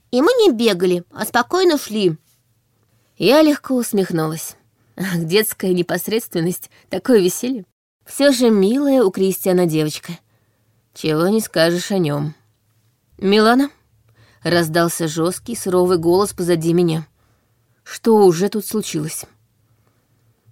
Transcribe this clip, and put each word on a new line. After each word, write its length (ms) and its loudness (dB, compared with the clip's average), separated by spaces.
«И 120 0
мы 120 4
не 180 4
бегали, 600 0
а 140 -8
спокойно 520 0
шли». 400 -2
Я 260 4
легко 320 0
усмехнулась. 800 -4
Ах, 280 -4
детская 500 -2
непосредственность, 960 -4
такое 300 2
веселье. 460 -2
Всё 260 0
же 180 2
милая 540 2
у 80 2
Кристиана 540 0
девочка. 480 -4
Чего 340 -2
не 140 0
скажешь 500 0
о 80 0
нём. 340 -2
«Милана?» 500 2
раздался 640 0
жёсткий, 480 -4
суровый 420 0
голос 360 0
позади 400 -2
меня. 340 0
«Что 420 0
уже 240 4
тут 160 -6
случилось?» 600 -8